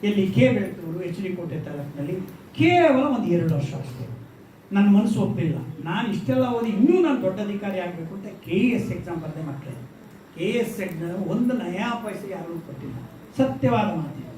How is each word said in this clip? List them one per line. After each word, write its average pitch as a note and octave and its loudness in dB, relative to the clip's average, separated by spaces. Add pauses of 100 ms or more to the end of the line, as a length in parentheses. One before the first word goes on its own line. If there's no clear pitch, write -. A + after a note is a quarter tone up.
ಎಲ್ಲಿ? G3 4
ಕೆ B3 6
ಬೆಳತೂರು, F3+ -2
ಎಚ್ F3 -6
ಡಿ F3+ -4
ಕೋಟೆ E3 -6
ತಾಲೂಕಿನಲ್ಲಿ D3 -6 (420)
ಕೇವಲ D#4+ 6
ಒಂದು A#3 0
ಎರಡು E3+ 2
ವರ್ಷ C#3 -2
ಅಷ್ಟೇ. - -10 (640)
ನನ್ನ G3+ 8
ಮನಸ್ಸು - 4
ಒಪ್ಪಿಲ್ಲ, - 0 (260)
ನಾನು G3+ -2
ಇಷ್ಟೆಲ್ಲ B3+ 2
ಓದಿ A#3 0
ಇನ್ನೂ D4+ 6
ನಾನು C#4+ 2
ದೊಡ್ಡ F#3+ -2
ಅಧಿಕಾರಿ G3+ -4
ಆಗಬೇಕು F3 -8
ಅಂತ G3+ -12
ಕೆ - -10
ಎ A#3 4
ಎಸ್ G3+ 0
ಎಕ್ಸಾಮ್ E3+ -6
ಬರೆದೆ D#3 -8
ಮಕ್ಕಳೇ. C3+ -10 (640)
ಕೆ E3 -4
ಎ A3+ 0
ಎಸ್ A3+ -2
ಎಕ್ಸಾಮ್ E3+ -6
ಒಂದು A#3+ 2
ನಯಾ F#3+ -4
ಪೈಸೆ G#3 -6
ಯಾರಿಗೂ E3 -8
ಕೊಟ್ಟಿಲ್ಲ, C3+ -12 (420)
ಸತ್ಯವಾದ A#3+ 0
ಮಾತಿದೆ. C#3 -8